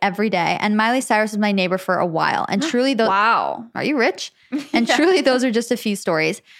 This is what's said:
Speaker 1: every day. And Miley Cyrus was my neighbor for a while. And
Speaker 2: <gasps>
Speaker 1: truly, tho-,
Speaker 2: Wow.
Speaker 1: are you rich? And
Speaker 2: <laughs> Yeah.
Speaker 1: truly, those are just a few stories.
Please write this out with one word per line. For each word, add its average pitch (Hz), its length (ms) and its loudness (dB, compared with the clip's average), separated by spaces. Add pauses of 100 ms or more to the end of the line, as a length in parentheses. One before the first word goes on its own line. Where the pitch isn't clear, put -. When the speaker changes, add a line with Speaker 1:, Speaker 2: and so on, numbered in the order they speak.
Speaker 1:
every 202 280 0
day. 175 300 0
And 208 160 0
Miley 226 240 2
Cyrus 214 320 0
was 214 60 -4
my 208 140 0
neighbor 185 260 0
for 185 200 -2
a 180 80 0
while. 156 420 0
And 202 140 -2
Speaker 2:
<gasps> 320 80 -4
Speaker 1:
truly, 262 240 0
tho-, 220 140 2
Speaker 2:
Wow. 196 680 0
Speaker 1:
are 135 100 -4
you 277 140 0
rich? 254 340 -2 (400)
And 233 160 2
Speaker 2:
<laughs> - 0 -
Yeah. 247 80 2
Speaker 1:
truly, 359 240 4
those 254 240 2
are 254 60 0
just 233 200 -2
a 247 60 2
few 202 200 -2
stories. 165 460 -2 (180)